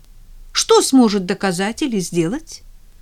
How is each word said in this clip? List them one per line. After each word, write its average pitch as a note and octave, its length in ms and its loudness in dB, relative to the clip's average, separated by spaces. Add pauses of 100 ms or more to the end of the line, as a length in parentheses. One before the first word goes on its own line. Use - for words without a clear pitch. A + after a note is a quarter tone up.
(520)
что - 300 2
сможет G#3 440 2
доказать G3 560 -4
или A#3+ 180 -2
сделать?» F3 600 -4 (400)